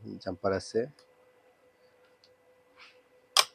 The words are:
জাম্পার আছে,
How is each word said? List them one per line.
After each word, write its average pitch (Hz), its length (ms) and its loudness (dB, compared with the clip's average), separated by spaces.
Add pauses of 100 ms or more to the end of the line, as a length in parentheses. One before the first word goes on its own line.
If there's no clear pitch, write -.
(240)
জাম্পার 98 300 -2
আছে, 95 260 0 (2750)